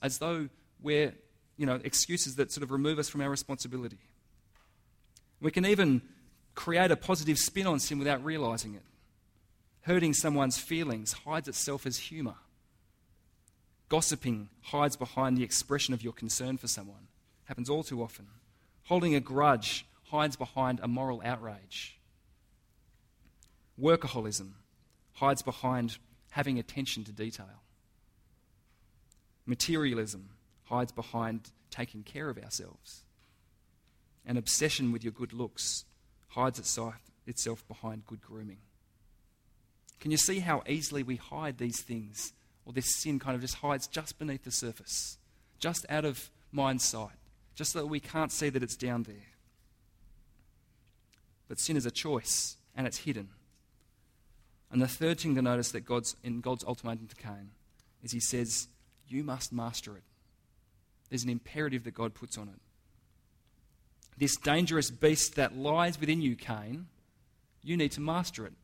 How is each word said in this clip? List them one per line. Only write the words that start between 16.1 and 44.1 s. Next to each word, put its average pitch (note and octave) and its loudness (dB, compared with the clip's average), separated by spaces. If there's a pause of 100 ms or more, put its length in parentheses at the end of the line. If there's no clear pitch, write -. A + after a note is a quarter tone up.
concern B2+ -4
for B2 -6
someone. G2 -8 (360)
Happens A#2+ -6
all D3+ 2
too A#2+ -4
often. G2+ -10 (560)
Holding F3 4
a C#3 6
grudge C3 4 (200)
hides D3+ 0
behind B2+ 0
a A#2 -2
moral B2 -2
outrage. A2 -8 (1800)
Workaholism A#2 2 (600)
hides C#3 2
behind B2 -2 (320)
having C#3 0
attention B2 -6
to G#2 -12
detail. G#2+ -10 (1800)
Materialism A#2 0 (340)
hides A#2+ -2
behind A2+ -4 (220)
taking A2 -10
care C#3+ -8
of A2+ -8
ourselves. - -12 (1200)
An B2 0
obsession B2+ 2
with A2+ -2
your A2+ -4
good A#2+ -8
looks - -6 (440)
hides B2 0
itself, A2+ -4 (320)
itself A#2 -4
behind A2 -10
good G#2+ -14
grooming. G#2+ -14 (1400)
Can D3+ -2
you D#3 4
see F#3+ 4
how E3 2
easily D3 -2
we B2 -2
hide C#3+ -6
these A#2+ -2
things, G#2+ -8 (320)
or - -16
this B2 0
sin D3 0
kind C3+ -2
of B2 -2
just B2+ -4
hides C#3+ -2
just - -6